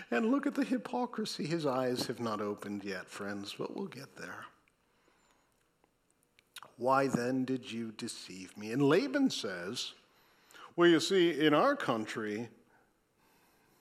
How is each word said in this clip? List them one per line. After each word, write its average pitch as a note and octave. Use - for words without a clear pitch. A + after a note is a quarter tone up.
And A#3
look C#4+
at -
the C#4+
hypocrisy. A#3+
His D3+
eyes B2+
have A#2
not A2
opened G#2
yet, F#2
friends, G2+
but -
we'll G3+
get -
there. -
"Why C3+
then B2+
did B2+
you A2+
deceive F#2+
me?" G#2+
And C3
Laban C4
says, F#2+
"Well, E3+
you D#3+
see, F3
in D3+
our A#3
country, A2